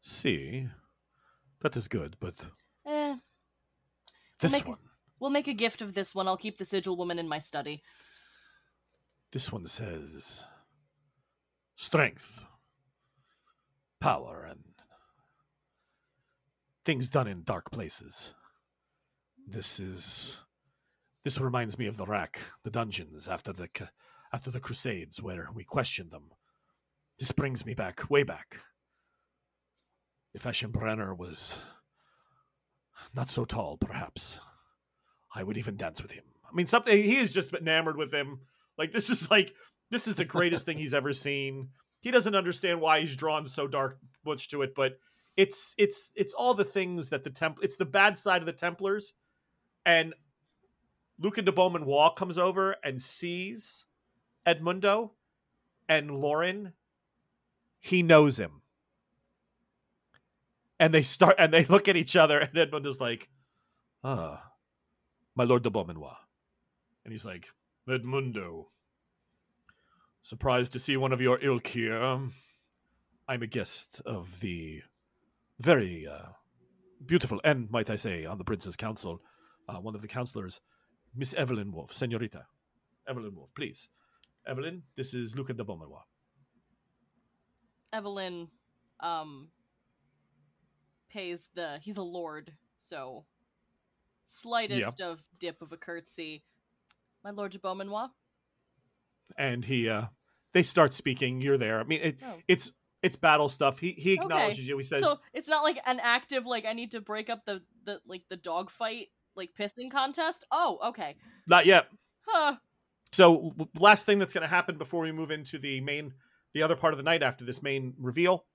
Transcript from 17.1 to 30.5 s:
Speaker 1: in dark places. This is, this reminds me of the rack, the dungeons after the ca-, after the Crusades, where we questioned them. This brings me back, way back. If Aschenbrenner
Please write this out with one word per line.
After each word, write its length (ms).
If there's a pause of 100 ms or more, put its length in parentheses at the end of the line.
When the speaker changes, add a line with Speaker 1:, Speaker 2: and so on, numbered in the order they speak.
Speaker 1:
in 160
dark 280
places. 640 (1120)
This 320
is, 600 (840)
this 160
reminds 400
me 80
of 120
the 80
rack, 340 (240)
the 60
dungeons 580
after 240
the 160
ca-, 220 (420)
after 180
the 100
Crusades, 640
where 320
we 100
questioned 460
them. 200 (880)
This 140
brings 340
me 80
back, 340
way 140
back. 340 (1800)
If 120
Aschenbrenner 720